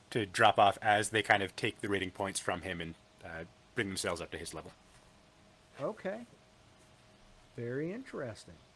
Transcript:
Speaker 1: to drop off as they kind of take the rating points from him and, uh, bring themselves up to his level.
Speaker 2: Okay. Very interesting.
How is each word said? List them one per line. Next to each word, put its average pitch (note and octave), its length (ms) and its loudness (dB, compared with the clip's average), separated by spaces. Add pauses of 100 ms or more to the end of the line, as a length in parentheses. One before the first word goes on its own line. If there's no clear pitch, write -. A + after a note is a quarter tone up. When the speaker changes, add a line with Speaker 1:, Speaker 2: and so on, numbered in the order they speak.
(100)
Speaker 1:
to G#2+ 160 -2
drop G#2 320 6
off G2+ 240 8
as G#2+ 280 4
they A2 120 2
kind G#2 220 6
of F#2 100 -6
take - 260 -4
the G#2+ 80 -6
rating F#2+ 220 0
points F#2+ 300 -4
from F2+ 220 -4
him F2+ 180 -6
and, E2 140 -8 (300)
uh, E2 200 -10 (320)
bring A2+ 100 0
themselves F2+ 340 -4
up - 120 -10
to E2+ 60 -10
his E2 140 -10
level. D#2 200 -12 (1080)
Speaker 2:
Okay. G3+ 420 -6 (1300)
Very C3 360 -6
interesting. D#3 600 -12 (220)